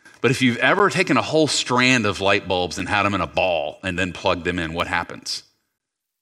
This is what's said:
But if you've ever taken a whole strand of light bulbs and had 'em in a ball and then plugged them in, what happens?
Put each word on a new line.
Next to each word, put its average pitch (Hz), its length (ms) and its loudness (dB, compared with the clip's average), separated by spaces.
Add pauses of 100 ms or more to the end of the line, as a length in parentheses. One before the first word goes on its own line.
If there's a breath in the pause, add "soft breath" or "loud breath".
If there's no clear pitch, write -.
(220 soft breath)
But 131 100 2
if 123 100 -2
you've 120 160 4
ever 160 320 4
taken 143 280 0
a 110 40 2
whole 147 240 2
strand 123 640 2
of 98 120 -2
light 98 280 2
bulbs 90 320 -2
and 85 100 -6
had 101 160 2
'em 101 80 0
in 92 80 0
a 82 60 -2
ball 80 560 -2
and 90 140 -4
then 92 140 -2
plugged 87 340 -2
them 87 120 -2
in, 82 160 -6
what 85 140 -2
happens? - 560 -6 (800)